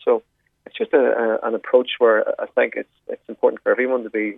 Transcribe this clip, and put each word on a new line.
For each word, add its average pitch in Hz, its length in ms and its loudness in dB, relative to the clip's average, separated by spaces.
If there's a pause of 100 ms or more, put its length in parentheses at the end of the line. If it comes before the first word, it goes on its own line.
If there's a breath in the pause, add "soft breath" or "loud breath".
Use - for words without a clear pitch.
So 117 180 0 (440)
it's - 100 -20
just - 160 -6
a, 160 60 6
a, 117 500 0
an 113 80 -4
approach 127 420 0
where 110 420 2
I - 60 -6
think 123 300 -2
it's, - 120 -8 (200)
it's - 200 -14
important 117 360 -2
for 107 80 2
everyone 123 320 -2
to 107 60 -12
be 107 280 -4